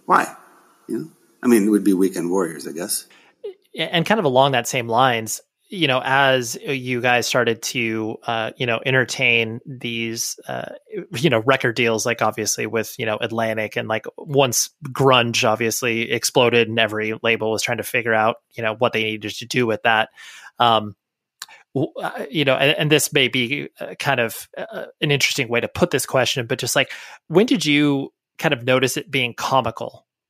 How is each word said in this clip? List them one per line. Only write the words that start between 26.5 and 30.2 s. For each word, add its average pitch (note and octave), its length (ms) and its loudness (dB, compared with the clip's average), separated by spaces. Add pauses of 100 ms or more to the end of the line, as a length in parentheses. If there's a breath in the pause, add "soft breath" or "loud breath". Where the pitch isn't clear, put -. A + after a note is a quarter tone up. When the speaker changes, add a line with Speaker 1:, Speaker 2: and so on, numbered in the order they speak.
Speaker 2:
just, - 180 -4
like, C3+ 160 0 (360 loud breath)
when F#3 180 4
did B3 180 0
you D3 480 2 (240)
kind D#3 160 0
of B2 100 -2
notice B2+ 360 2
it - 120 -10
being B2+ 220 -2
comical? - 760 -2 (220)